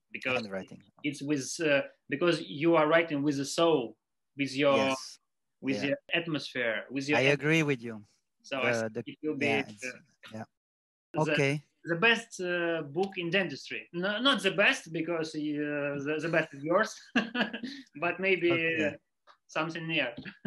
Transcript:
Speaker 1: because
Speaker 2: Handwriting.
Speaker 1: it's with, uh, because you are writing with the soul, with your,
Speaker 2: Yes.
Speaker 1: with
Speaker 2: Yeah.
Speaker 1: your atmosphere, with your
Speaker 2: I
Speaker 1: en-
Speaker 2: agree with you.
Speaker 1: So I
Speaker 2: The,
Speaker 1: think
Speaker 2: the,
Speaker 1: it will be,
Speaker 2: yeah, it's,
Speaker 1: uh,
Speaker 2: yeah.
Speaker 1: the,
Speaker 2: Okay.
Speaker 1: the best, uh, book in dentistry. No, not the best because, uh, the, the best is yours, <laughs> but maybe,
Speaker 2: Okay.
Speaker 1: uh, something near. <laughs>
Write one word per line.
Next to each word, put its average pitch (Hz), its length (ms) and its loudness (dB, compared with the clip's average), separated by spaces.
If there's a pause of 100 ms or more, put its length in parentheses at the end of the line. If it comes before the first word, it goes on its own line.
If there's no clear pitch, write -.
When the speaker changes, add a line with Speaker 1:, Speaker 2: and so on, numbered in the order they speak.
(120)
Speaker 1:
because 131 300 -4
Speaker 2:
Handwriting. 95 400 -10 (220)
Speaker 1:
it's 143 180 -6
with, 139 240 -4 (180)
uh, 139 180 4 (260)
because 156 340 2
you 165 320 2
are 156 140 6
writing 160 340 2
with 143 140 2
the 139 80 -2
soul, 147 520 2 (400)
with 135 200 -2
your, 139 200 6
Speaker 2:
Yes. 135 420 0 (420)
Speaker 1:
with 131 160 -2
Speaker 2:
Yeah. 143 140 -2
Speaker 1:
your - 80 -2 (140)
atmosphere, 131 800 -2
with 139 180 -6
your 147 100 4
Speaker 2:
I 135 80 4
Speaker 1:
en- 143 80 6
Speaker 2:
agree 151 280 2
with 143 180 0
you. 113 220 -10 (400)
Speaker 1:
So - 160 -8
I 120 140 2
Speaker 2:
The, 117 80 0
Speaker 1:
think 110 140 -4
Speaker 2:
the, 120 180 -8
Speaker 1:
it - 100 -16
will 151 160 -2
be, 143 80 0
Speaker 2:
yeah, 143 120 2 (100)
it's, 107 160 -16
Speaker 1:
uh, 127 140 -10 (360)
Speaker 2:
yeah. 110 100 -10 (680)
Speaker 1:
the, 147 80 -2 (120)
Speaker 2:
Okay. 147 300 2 (220)
Speaker 1:
the 165 120 -2
best, 220 440 2
uh, 170 420 -2
book 175 340 -4
in 170 140 -4
dentistry. 143 640 -4
No, 196 280 -2
not 254 220 2
the 190 80 2
best 202 420 0
because, 160 440 2
uh, - 20 -4 (640)
the, 156 200 0
the 190 40 -2
best 160 260 2
is 139 100 -12
yours, 190 260 2 (240)
<laughs> 233 880 -2
but 170 160 0
maybe, 180 320 4
Speaker 2:
Okay. 165 360 2
Speaker 1:
uh, 143 100 -2 (500)
something 165 400 -4
near. 151 320 0
<laughs> 131 60 -14 (220)